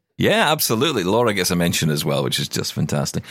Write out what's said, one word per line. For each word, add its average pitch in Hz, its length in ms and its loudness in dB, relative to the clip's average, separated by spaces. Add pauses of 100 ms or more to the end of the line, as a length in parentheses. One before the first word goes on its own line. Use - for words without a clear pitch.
(160)
Yeah, 170 340 2
absolutely. 135 540 0
Laura 110 300 2
gets 90 160 0
a 90 60 2
mention 87 340 2
as 73 140 -2
well, 71 200 0
which 64 160 -2
is 71 80 -4
just - 240 -6
fantastic. - 580 -4